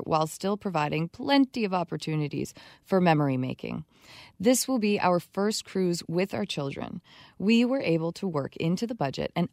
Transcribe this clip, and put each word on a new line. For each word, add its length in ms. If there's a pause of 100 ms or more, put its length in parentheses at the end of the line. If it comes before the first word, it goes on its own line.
while 240
still 280
providing 520
plenty 560
of 100
opportunities 800 (300)
for 160
memory 360
making. 480 (540)
This 300
will 100
be 220
our 180
first 460
cruise 420
with 280
our 100
children. 560 (380)
We 260
were 160
able 320
to 160
work 280
into 300
the 80
budget 400
and 180